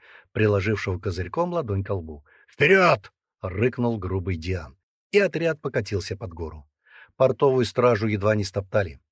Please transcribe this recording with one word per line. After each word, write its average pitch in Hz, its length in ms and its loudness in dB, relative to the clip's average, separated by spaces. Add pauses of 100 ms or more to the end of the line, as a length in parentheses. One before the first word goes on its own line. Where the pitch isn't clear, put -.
(320)
приложившего 101 680 0
козырьком 101 540 -4
ладонь 107 300 -2
ко 104 100 -6
лбу. 78 320 -10 (220)
«Вперёд!» — 165 640 4 (300)
рыкнул 117 560 0
грубый 95 380 -4
Диан, 87 420 -8 (340)
и 202 80 4
отряд 160 420 0
покатился 107 560 -4
под 95 160 -12
гору. 78 340 -12 (480)
Портовую 131 500 2
стражу 120 420 2
едва 107 280 0
не 104 80 -2
стоптали. 95 560 -4 (120)